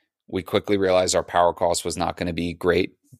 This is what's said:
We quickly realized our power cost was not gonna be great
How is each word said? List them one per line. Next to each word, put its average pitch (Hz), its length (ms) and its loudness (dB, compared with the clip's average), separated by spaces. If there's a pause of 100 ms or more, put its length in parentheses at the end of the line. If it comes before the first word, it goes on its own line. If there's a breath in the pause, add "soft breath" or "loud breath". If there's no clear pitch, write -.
(260)
We 92 160 -6
quickly 104 360 -2
realized 92 360 2
our 85 80 0
power 87 300 4
cost 85 320 -2
was 85 120 -6
not 87 200 -4
gonna 87 160 -4
be 85 220 -4
great 87 400 0 (260)